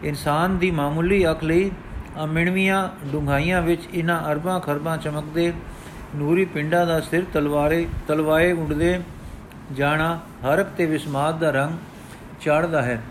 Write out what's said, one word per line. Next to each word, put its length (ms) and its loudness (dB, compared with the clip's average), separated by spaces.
ਇਨਸਾਨ 540 0
ਦੀ 140 2
ਮਾਮੂਲੀ 600 2
ਅੱਖ 120 -2
ਲਈ 280 2
ਅਮਿਣਵੀਆਂ 680 2
ਡੂੰਘਾਈਆਂ 560 2
ਵਿੱਚ 200 2
ਇਹਨਾਂ 380 0
ਅਰਬਾਂ 280 -2
ਖਰਬਾਂ 380 -2
ਚਮਕਦੇ 560 -2
ਨੂਰੀ 300 2
ਪਿੰਡਾਂ 420 0
ਦਾ 120 2
ਸਿਰ 240 0
ਤਲਵਾਰੇ, 540 2
ਤਲਵਾਏ 440 4
ਉੱਡਦੇ 480 0
ਜਾਣਾ 440 0
ਹਰਕ 500 0
ਤੇ 180 0
ਵਿਸਮਾਦ 540 0
ਦਾ 120 2
ਰੰਗ 260 0
ਚਾੜ੍ਹਦਾ 400 2
ਹੈ। 300 0